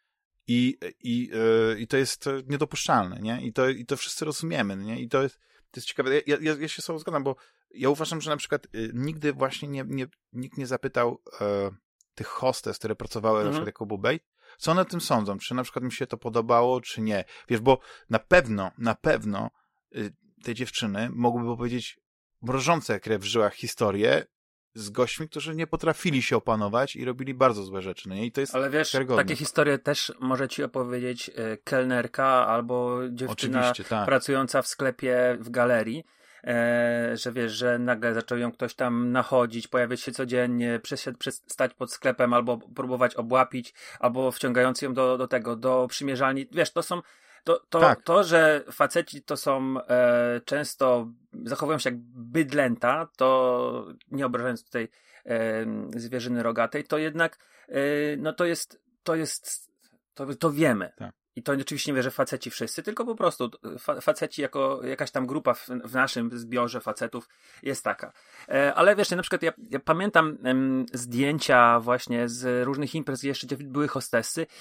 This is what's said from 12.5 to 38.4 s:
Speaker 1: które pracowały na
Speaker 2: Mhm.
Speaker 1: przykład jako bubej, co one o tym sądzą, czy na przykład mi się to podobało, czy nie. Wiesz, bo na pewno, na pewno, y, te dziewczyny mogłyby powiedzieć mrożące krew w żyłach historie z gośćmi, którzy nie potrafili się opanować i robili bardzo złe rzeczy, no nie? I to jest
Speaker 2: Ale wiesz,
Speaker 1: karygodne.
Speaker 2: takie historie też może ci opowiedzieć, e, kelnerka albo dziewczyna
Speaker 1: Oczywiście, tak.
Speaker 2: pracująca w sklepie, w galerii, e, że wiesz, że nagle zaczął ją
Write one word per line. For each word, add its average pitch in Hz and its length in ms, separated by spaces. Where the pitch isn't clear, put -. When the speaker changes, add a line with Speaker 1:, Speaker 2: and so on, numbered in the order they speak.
Speaker 1:
które 107 180
pracowały 110 380
na 107 60
Speaker 2:
Mhm. 104 120
Speaker 1:
przykład 104 140
jako 107 200
bubej, 110 340
co - 120
one 175 100
o 185 40
tym 175 160
sądzą, 101 380
czy - 160
na 127 80
przykład 123 220
mi 123 80
się 135 140
to 117 100
podobało, 120 640
czy - 220
nie. 104 220
Wiesz, 117 120
bo 127 180
na 110 80
pewno, 107 600
na 117 160
pewno, 110 560
y, 104 160
te 117 100
dziewczyny 113 580
mogłyby 120 440
powiedzieć 120 440
mrożące 127 580
krew 107 220
w - 20
żyłach 104 300
historie 113 720
z 104 160
gośćmi, 123 380
którzy 156 260
nie 160 120
potrafili 156 560
się 123 140
opanować 110 600
i 123 80
robili 127 300
bardzo 123 300
złe 95 180
rzeczy, 92 260
no 95 60
nie? 107 120
I 113 60
to - 80
jest 135 140
Speaker 2:
Ale 135 160
wiesz, 151 220
Speaker 1:
karygodne. 131 320
Speaker 2:
takie 165 120
historie 147 420
też - 420
może 131 280
ci - 140
opowiedzieć, 123 720
e, 110 220
kelnerka 127 720
albo 123 520
dziewczyna 123 500
Speaker 1:
Oczywiście, 123 240
tak. 107 220
Speaker 2:
pracująca 135 560
w - 40
sklepie, 123 720
w 117 100
galerii, 120 540
e, 120 720
że 120 160
wiesz, 117 200
że 120 260
nagle 120 360
zaczął 117 240
ją 120 140